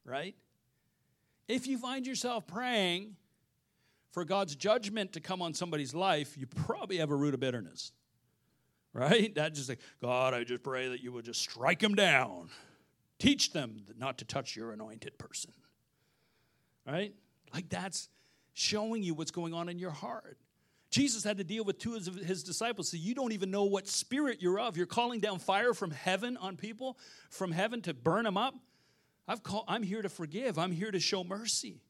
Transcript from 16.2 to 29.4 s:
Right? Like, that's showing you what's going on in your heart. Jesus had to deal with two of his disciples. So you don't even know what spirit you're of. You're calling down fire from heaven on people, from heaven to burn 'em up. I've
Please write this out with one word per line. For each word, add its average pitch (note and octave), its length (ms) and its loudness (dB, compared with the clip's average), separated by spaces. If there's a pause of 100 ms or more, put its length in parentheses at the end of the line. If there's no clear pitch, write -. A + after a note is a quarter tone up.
Right? F#3 300 -4 (380)
Like, E3+ 160 -8
that's F3+ 400 -6 (420)
showing G#3+ 520 0
you E3+ 100 0
what's D#3 180 -4
going E3 220 -4
on E3+ 160 -4
in F3 100 -6
your F3+ 120 -6
heart. A3 460 -10 (520)
Jesus A#3 340 4
had G#3 140 0
to G3 80 -2
deal G#3+ 180 -2
with G3 160 0
two A#3 160 -4
of G#3+ 80 -6
his F3+ 400 -4
disciples. G3+ 460 -2
So E3+ 80 -4
you F#3 180 -2
don't B3+ 160 0
even G3 180 -2
know G3 140 2
what G3 240 2
spirit C4+ 540 0
you're F3+ 180 4
of. A3+ 160 -2
You're F3+ 100 2
calling A#3+ 360 0
down G3 180 0
fire G#3+ 340 4
from F#3 180 -2
heaven F#3+ 440 0
on F#3+ 220 -8
people, A#3 420 -8 (300)
from F#3 220 -4
heaven A3 320 2
to E3+ 100 -4
burn D#3+ 340 0
'em G3 80 0
up. B3+ 200 0 (720)
I've A3 140 -4